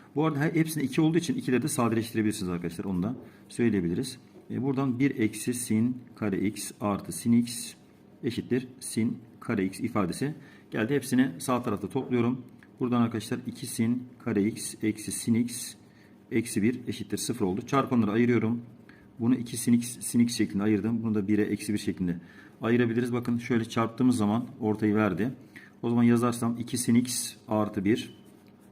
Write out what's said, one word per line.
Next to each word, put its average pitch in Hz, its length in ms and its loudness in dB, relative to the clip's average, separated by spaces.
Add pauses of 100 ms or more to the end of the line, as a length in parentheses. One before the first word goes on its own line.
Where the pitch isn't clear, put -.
(160)
Bu 151 100 2
arada 151 140 0
he-, 165 160 0
hepsinde 160 280 2
iki 131 180 0
olduğu 160 160 4
için 165 180 0
ikileri 127 260 2
de 151 60 -2
sadeleştirebilirsiniz 110 840 0
arkadaşlar. 87 360 -4
Onu 92 180 0
da 117 120 -2 (340)
söyleyebiliriz. 101 680 0 (340)
E, 110 120 -4
buradan 131 360 0
bir 135 200 2
eksi 110 340 0
sin 117 440 0 (180)
kare 98 240 -2
x - 320 -4 (100)
artı 98 300 -2
sin 117 200 0
x - 420 2 (500)
eşittir 123 440 -2 (120)
sin - 380 -2 (220)
kare 98 260 -2
x 95 140 -8
ifadesi 113 560 -2 (360)
geldi. 120 240 0
Hepsini 127 440 2
sağ 123 240 -2
tarafta 101 260 -4
topluyorum. 123 520 0 (380)
Buradan 120 220 2
arkadaşlar 113 460 -2
iki 120 200 -10
sin 117 360 -2 (200)
kare 104 200 2
x - 400 -2
eksi 107 280 -2
sin - 220 0
x - 420 -2 (560)
eksi 113 320 0
bir 120 240 2
eşittir 104 300 -6
sıfır 110 280 -2
oldu. 95 160 0
Çarpanları 120 500 0
ayırıyorum. 117 500 2 (580)
Bunu 120 160 2
iki 120 220 -8
sin 120 160 2
x, 117 260 0
sin - 200 0
x 117 180 4
şeklinde 98 260 0
ayırdım. 107 400 2
Bunu 113 120 0
da 101 120 0
bire 104 140 4
eksi 104 320 -2
bir 104 40 0
şeklinde 87 420 -2 (420)
ayırabiliriz. 120 520 2
Bakın 120 240 0
şöyle 117 280 0
çarptığımız 117 520 2
zaman 107 300 2 (120)
ortayı 107 360 2
verdi. 104 360 2 (500)
O 120 80 -2
zaman 120 140 4
yazarsam 117 560 2
iki 120 180 -6
sin 117 180 2
x - 380 0 (140)
artı 104 380 0
bir. - 400 0 (460)